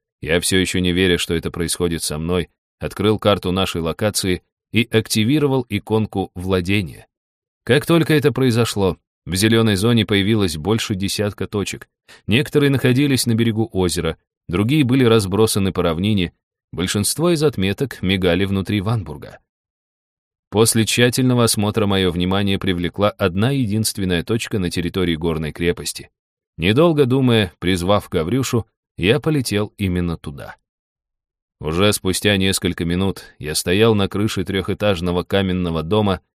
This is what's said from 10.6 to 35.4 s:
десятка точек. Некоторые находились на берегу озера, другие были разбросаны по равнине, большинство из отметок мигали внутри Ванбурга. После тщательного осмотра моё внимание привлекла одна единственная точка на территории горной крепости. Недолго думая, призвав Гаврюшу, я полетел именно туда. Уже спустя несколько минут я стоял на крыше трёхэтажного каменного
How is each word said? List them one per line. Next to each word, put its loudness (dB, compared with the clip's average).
десятка -4
точек. -6
Некоторые 2
находились 2
на 0
берегу 0
озера, -2
другие 2
были 2
разбросаны 2
по -2
равнине, 0
большинство -2
из 0
отметок -2
мигали 2
внутри -2
Ванбурга. -6
После 2
тщательного 2
осмотра 0
моё 2
внимание 0
привлекла -2
одна 0
единственная -2
точка -4
на -2
территории -2
горной -4
крепости. -4
Недолго 4
думая, 2
призвав 0
Гаврюшу, -2
я 2
полетел -2
именно -2
туда. -14
Уже 0
спустя 0
несколько 0
минут -2
я -8
стоял 2
на 2
крыше -2
трёхэтажного -2
каменного -2